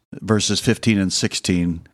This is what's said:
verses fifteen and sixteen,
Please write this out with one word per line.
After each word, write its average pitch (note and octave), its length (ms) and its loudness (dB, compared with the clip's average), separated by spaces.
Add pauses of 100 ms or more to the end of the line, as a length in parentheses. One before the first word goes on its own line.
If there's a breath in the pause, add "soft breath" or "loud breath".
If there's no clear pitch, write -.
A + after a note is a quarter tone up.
(120)
verses G2+ 460 0
fifteen A2 400 2
and F#2 140 0
sixteen, F2 800 -2